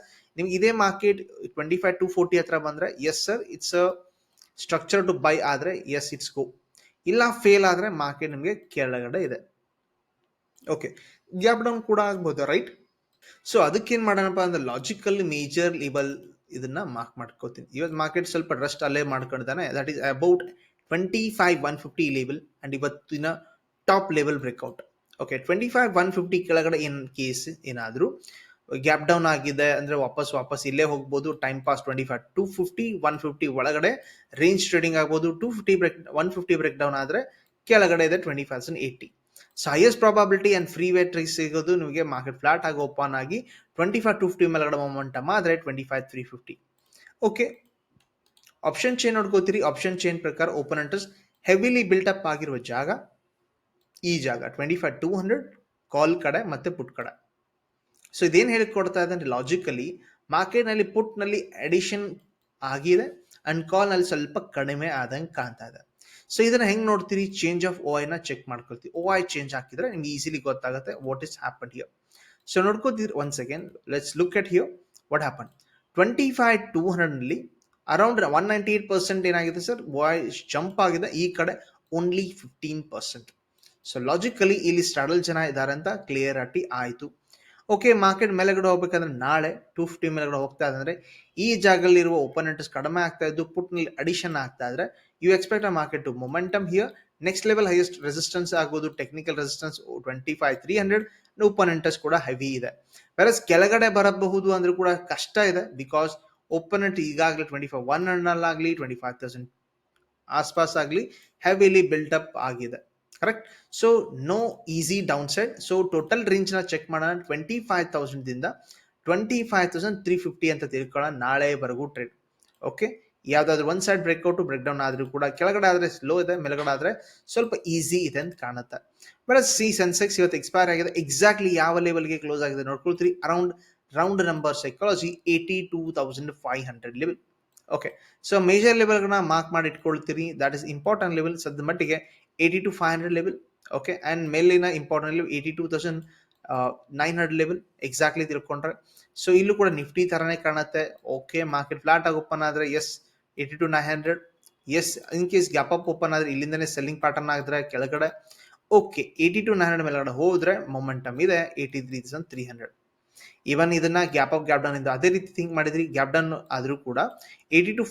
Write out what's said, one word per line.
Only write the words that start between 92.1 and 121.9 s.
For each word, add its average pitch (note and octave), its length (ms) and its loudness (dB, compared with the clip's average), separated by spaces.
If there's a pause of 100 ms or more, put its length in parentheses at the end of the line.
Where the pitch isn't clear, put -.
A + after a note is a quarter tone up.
ಓಪನ್ D#3 320 0
ಇಂಟ್ರೆಸ್ಟ್ D3+ 260 -6
ಕಡಿಮೆ D3+ 260 -2
ಆಗ್ತಾ E3 260 -2
ಇದ್ದು D#3 180 -2
ಪುಟ್‌ನಲ್ಲಿ F3 540 -6
ಅಡಿಷನ್ E3+ 380 -4
ಆಗ್ತಾ B2+ 320 -6
ಇದ್ರೆ C#3+ 380 -8 (160)
you F#3 120 6
expect G#3 300 0
a G3 80 0
market D3 360 -4
to B2 120 -6
momentum F3+ 480 -2
here. F#3+ 200 0 (340)
Next F#3+ 240 -2
level G#3+ 180 4
highest F3+ 400 2
resistance E3 520 -4
ಆಗ್ಬೋದು, D3+ 320 0
ಟೆಕ್ನಿಕಲ್ D3+ 480 -8
ರೆಸಿಸ್ಟೆನ್ಸ್ D3+ 440 -6 (220)
ಟ್ವೆಂಟಿ C3 320 -8
ಫೈವ್ C#3 220 0
ತ್ರೀ G3 220 -2
ಹಂಡ್ರೆಡ್, G#3 300 0 (340)
ಓಪನ್ G3+ 280 6
ಇಂಟ್ರೆಸ್ಟ್ D#3+ 320 0
ಕೂಡ D3+ 120 2
ಹೆವಿ C3 340 -2
ಇದೆ. B2+ 380 -6 (320)
Whereas A#3 300 4
ಕೆಳಗಡೆ G#3 400 6
ಬರಬಹುದು G3 640 2
ಅಂದ್ರೂ F3+ 220 2
ಕೂಡ F#3 140 2
ಕಷ್ಟ F3 500 -2
ಇದೆ, F3+ 320 2 (140)
because D#3 260 0 (400)
ಓಪನ್ E3 340 0
ಇಂಟ್ರೆಸ್ಟ್ F3+ 280 -2
ಈಗಾಗಲೇ D#3 320 0
ಟ್ವೆಂಟಿ C#3+ 220 -8
ಫೈವ್ B2+ 220 -6
ಒನ್ E3+ 200 0
ಹಂಡ್ರೆಡ್ F3 360 0
ಆಗಲಿ, E3 300 0
ಟ್ವೆಂಟಿ C3 200 -8
ಫೈವ್ B2 260 -10
ತೌಸಂಡ್ B2 300 -12 (800)
ಆಸ್ಪಾಸ್ D#3+ 480 0
ಆಗಲಿ D#3 360 -2 (260)
ಹೆವಿಲಿ F#3+ 520 6
ಬಿಲ್ಟ್ D#3 240 0
ಅಪ್ D#3 220 -2
ಆಗಿದೆ. B2 600 -8 (240)
ಕರೆಕ್ಟ್? A3 280 -2 (260)
So A3+ 140 4 (360)
no F3+ 140 0 (320)
easy E3 380 -2
downside. D3 440 -2 (160)
So F#3 240 2
ಟೋಟಲ್ G#3 340 0
ರೇಂಜ್ G3 280 2
ನ F#3 60 0
ಚೆಕ್ E3 300 -6
ಮಾಡೋಣ. D#3+ 280 -2
ಟ್ವೆಂಟಿ E3+ 420 -6
ಫೈವ್ F3+ 320 -2
ತೌಸಂಡ್ C#3 340 -6
ದಿಂದ B2+ 180 -6 (600)
ಟ್ವೆಂಟಿ A3 380 0
ಫೈವ್ F#3+ 300 2
ತೌಸಂಡ್ G3 320 -4
ತ್ರೀ F3+ 120 2
ಫಿಫ್ಟಿ E3 340 -2
ಅಂತ D3+ 140 -2
ತಿಳ್ಕೊಳ್ಳೋಣ C3+ 480 -4
ನಾಳೆ C#3 420 2
ಬರೆಗೂ C3 320 -4
ಟ್ರೇಡ್. B2 240 -10 (540)